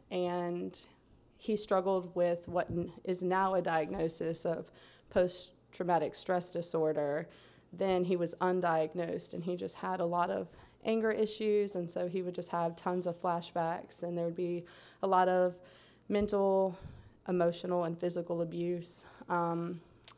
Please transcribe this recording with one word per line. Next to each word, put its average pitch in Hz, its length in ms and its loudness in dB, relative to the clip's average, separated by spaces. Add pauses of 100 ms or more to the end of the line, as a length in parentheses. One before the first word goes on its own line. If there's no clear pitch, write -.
(120)
and 175 680 -2 (580)
he - 180 -2
struggled 190 600 2
with 175 320 2
what 175 220 -2
n-, 170 220 -4 (120)
is 180 180 -2
now 185 320 2
a 185 80 4
diagnosis 165 840 0
of 165 260 -4 (380)
post-traumatic 175 1040 0
stress 180 360 0
disorder. 156 760 0 (440)
Then 185 340 2
he 180 100 2
was 170 260 0
undiagnosed, 170 920 0
and 180 100 -6
he 180 120 -2
just 180 200 -6
had 185 240 -4
a 180 60 0
lot 175 240 2
of 190 180 -2 (380)
anger 220 260 2
issues, 208 640 0
and 175 140 -2
so 180 180 -2
he 180 140 -2
would 175 120 -4
just 175 160 -6
have 170 260 0
tons 180 300 -2
of 170 160 -4
flashbacks, 170 840 -2
and 175 140 -4
there 170 80 0
would 170 100 -2
be 175 280 -2 (400)
a 196 40 2
lot 185 200 6
of 180 280 4 (520)
mental, 196 680 2 (500)
emotional, 175 560 2
and 170 160 -2
physical 175 420 -2
abuse, 170 640 -4 (220)
um, 170 540 -2 (360)